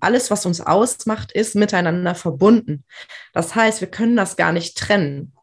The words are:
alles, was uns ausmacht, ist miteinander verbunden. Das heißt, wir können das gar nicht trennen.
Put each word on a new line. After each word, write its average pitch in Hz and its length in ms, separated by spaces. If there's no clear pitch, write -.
alles, 247 300
was 208 160
uns 175 140
ausmacht, 220 720
ist 214 240
miteinander 180 580
verbunden. 170 680
Das 170 240
heißt, 220 240
wir 185 80
können 233 280
das 196 200
gar 170 160
nicht 170 260
trennen. 143 540